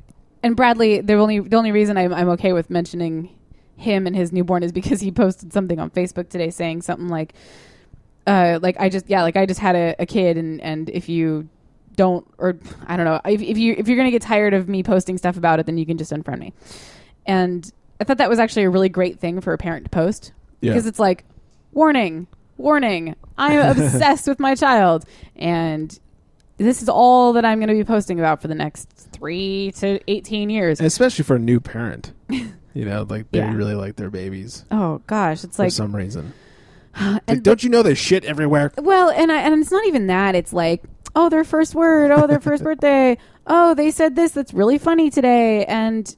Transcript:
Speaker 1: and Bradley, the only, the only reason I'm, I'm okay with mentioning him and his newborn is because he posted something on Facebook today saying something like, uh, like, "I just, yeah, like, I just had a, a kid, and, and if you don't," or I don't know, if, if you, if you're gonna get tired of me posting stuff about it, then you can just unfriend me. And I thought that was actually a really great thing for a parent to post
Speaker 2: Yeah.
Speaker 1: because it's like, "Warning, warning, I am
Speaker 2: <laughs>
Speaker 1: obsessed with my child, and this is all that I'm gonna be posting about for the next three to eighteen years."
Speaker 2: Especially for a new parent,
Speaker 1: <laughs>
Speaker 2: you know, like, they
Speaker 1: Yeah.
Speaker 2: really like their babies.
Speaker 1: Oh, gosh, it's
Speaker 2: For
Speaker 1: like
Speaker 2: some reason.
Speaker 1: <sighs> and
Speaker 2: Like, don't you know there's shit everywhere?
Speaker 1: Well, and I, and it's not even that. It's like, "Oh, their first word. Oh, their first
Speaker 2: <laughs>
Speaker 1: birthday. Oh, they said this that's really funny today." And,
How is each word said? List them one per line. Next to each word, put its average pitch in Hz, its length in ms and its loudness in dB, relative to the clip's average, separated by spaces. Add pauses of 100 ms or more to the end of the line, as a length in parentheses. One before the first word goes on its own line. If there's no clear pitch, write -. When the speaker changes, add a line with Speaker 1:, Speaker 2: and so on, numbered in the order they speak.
(420)
Speaker 1:
and 233 140 0
Bradley, 226 440 4
the 208 140 2
only, 214 260 2
the 202 160 0
only 226 160 2
reason 208 240 2
I'm, 180 180 0
I'm 175 160 0
okay 180 220 0
with 170 180 -2
mentioning 170 600 -6 (460)
him 196 300 -2
and 180 80 -4
his 175 180 -2
newborn 180 300 0
is 170 100 -4
because 185 280 -4
he 190 100 -4
posted 185 420 -2
something 180 280 -2
on 156 100 -8
Facebook 180 380 -6
today 170 220 -6
saying 170 320 -6
something 175 260 -8
like, 160 260 -6 (920)
uh, 175 360 4
like, 185 180 0
"I 190 80 2
just, 185 220 -6
yeah, 190 120 2
like, 165 140 0
I 196 100 2
just 185 140 -4
had 185 160 2
a, 170 220 0
a 170 80 -4
kid, 180 320 0
and, 160 220 -6
and 156 300 -8
if - 180 -8
you 160 400 -2 (480)
don't," 185 280 2 (140)
or 180 180 -2 (300)
I 175 100 -6
don't 170 80 0
know, 160 200 0
if, 208 180 0
if 214 160 -4
you, 226 180 2
if 214 120 -4
you're 247 80 2
gonna 254 160 2
get 233 100 0
tired 208 320 2
of 185 140 0
me 190 160 -2
posting 185 340 0
stuff 180 180 -2
about 170 220 2
it, 160 80 -2
then 165 100 -6
you 160 100 -4
can 165 120 -6
just 156 140 -10
unfriend - 260 -8
me. - 160 -16 (720)
And 180 420 0 (320)
I 208 40 -4
thought 262 140 0
that - 120 4
was 226 80 2
actually 220 260 2
a 185 60 4
really 190 180 4
great 180 300 -4
thing 180 220 -6
for 175 120 -4
a 165 60 -2
parent 165 280 -8
to - 40 -14
post 180 420 -4 (280)
Speaker 2:
Yeah. 113 120 0
Speaker 1:
because 226 140 0
it's 226 120 -8
like, 190 260 0 (480)
"Warning, 233 540 0 (300)
warning, 233 580 -2 (240)
I 294 160 0
am 294 160 4
Speaker 2:
<laughs> - 80 2
Speaker 1:
obsessed 285 480 2
with 277 140 -2
my 269 140 0
child, 202 500 2 (320)
and 160 600 -4 (600)
this 240 260 0
is 214 60 -10
all 247 460 4
that 233 100 2
I'm 220 160 2
gonna 214 140 0
be 214 100 0
posting 202 340 -2
about 156 240 0
for 160 60 -6
the 156 60 -6
next 151 340 -10 (240)
three 196 640 -8
to 196 320 -2
eighteen 208 420 -4
years." 180 300 0
Speaker 2:
Especially 165 440 0
for 131 120 2
a - 20 2
new 117 220 2
parent, 113 600 -10
Speaker 1:
<laughs> - 80 -20
Speaker 2:
you 226 580 -10
know, 104 220 -6
like, 107 220 -10
they - 100 -2
Speaker 1:
Yeah. 107 140 -4
Speaker 2:
really 104 200 -4
like 101 220 -8
their 101 140 -10
babies. 95 600 -12
Speaker 1:
Oh, 185 360 -4
gosh, 185 380 -4
it's 175 120 -16
Speaker 2:
For - 80 0
Speaker 1:
like 90 80 0
Speaker 2:
some 104 220 -6
reason. 92 380 -10 (340)
Speaker 1:
<sighs> - 300 -20
and 202 320 -2
Speaker 2:
Like, 233 140 0
don't 214 200 4
you 247 80 0
know 233 120 6
there's 156 160 2
shit - 260 0
everywhere? 147 540 0
Speaker 1:
Well, 359 320 4
and 330 220 2
I, 311 100 0
and 311 180 2
it's 302 120 -2
not 427 140 0
even 247 220 0
that. 190 260 2
It's 175 180 -2
like, 170 300 0 (340)
"Oh, 330 120 4
their 311 160 2
first 311 300 0
word. 311 360 4
Oh, 294 160 6
their 294 140 2
first 294 240 -2
Speaker 2:
<laughs> 311 40 -4
Speaker 1:
birthday. 269 480 2 (300)
Oh, 339 280 4
they 294 160 2
said 311 260 0
this 330 160 2
that's 285 220 -6
really 233 240 2
funny 330 320 2
today." 233 560 2
And, 220 520 -4